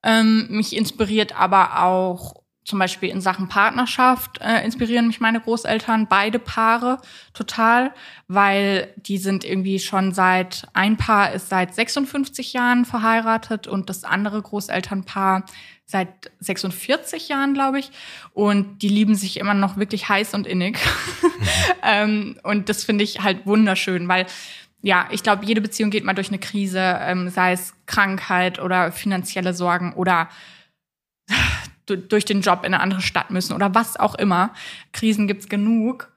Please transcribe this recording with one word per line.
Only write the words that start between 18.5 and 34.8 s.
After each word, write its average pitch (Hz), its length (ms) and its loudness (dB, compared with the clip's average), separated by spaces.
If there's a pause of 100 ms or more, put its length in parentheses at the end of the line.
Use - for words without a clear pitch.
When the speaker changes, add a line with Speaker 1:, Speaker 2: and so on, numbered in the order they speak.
Speaker 1:
die 202 80 0
lieben 208 260 4
sich 196 240 -4
immer 202 140 0
noch 196 240 2
wirklich 202 320 -4
heiß 208 240 0
und 196 140 -4
innig. 185 360 -2
<laughs> - 60 2 (360)
Speaker 2:
Mhm. 349 240 2 (340)
Speaker 1:
Ähm, 214 640 0
und 208 260 0
das - 140 -2
finde 208 200 2
ich 208 180 -6
halt 196 220 0
wunderschön, 190 640 2
weil, 185 160 2 (560)
ja, 185 300 2
ich - 120 -6
glaub, 208 200 2
jede 220 180 0
Beziehung 214 300 -2
geht 214 140 -2
mal 190 100 -2
durch 190 140 -4
eine 196 100 -4
Krise, 185 640 -2
ähm, 180 260 -2
sei 180 240 2
es 180 220 -6 (120)
Krankheit 185 760 0
oder 180 320 0
finanzielle 185 600 -4
Sorgen 175 420 -2
oder 180 340 0 (1600)
du-, 196 100 -4
durch 208 280 0
den 202 160 0
Job 185 200 4
in 185 120 -2
eine 185 100 2
andere 185 200 0
Stadt - 280 -2
müssen 185 220 -2
oder 196 220 0
was 226 220 0
auch - 180 0
immer. 190 400 2 (380)